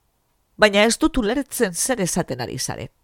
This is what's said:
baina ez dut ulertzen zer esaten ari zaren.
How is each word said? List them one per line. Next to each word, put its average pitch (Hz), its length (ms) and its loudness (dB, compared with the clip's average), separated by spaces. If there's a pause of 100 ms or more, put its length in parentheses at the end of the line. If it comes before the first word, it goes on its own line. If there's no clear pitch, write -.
(560)
baina 208 260 4
ez 233 160 2
dut 311 180 2
ulertzen 233 560 -2
zer 247 280 -2
esaten 156 400 -2
ari - 180 -8
zaren. - 300 -8 (140)